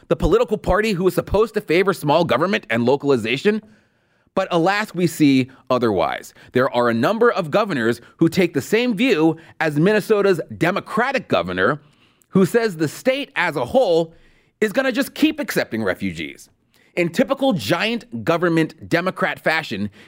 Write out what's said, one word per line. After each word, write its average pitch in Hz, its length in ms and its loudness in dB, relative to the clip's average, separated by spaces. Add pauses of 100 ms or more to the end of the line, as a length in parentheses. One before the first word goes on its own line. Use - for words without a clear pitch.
the 165 80 2
political 202 420 2
party 208 340 0
who 185 160 0
is 175 60 -2
supposed 208 400 0
to 208 80 -4
favor 185 320 2
small 170 320 0
government 180 420 0
and 117 160 0
localization? 139 760 0 (720)
But 190 160 -2
alas, 190 440 0
we 175 120 0
see 135 440 2 (200)
otherwise. 98 640 -2 (180)
There 127 240 2
are 120 140 2
a 117 40 0
number 208 380 2
of 170 180 -4
governors 135 520 0 (160)
who 165 100 4
take 175 240 0
the 139 80 -2
same 233 340 0
view 165 440 2 (220)
as 151 200 0
Minnesota's 202 640 2 (160)
Democratic 220 680 -2
governor, 92 520 -2 (480)
who 190 160 4
says 226 320 0
the 156 100 -2
state 262 480 -4
as 160 220 -2
a 135 80 -2
whole 170 480 2 (480)
is 214 140 -2
gonna 262 180 0
just 254 220 -2
keep 302 260 0
accepting 127 420 -4
refugees. 85 680 -6 (460)
In 175 120 0
typical 269 460 0
giant 170 720 -4
government 165 600 -2
Democrat 170 540 -2
fashion, 143 480 -4 (200)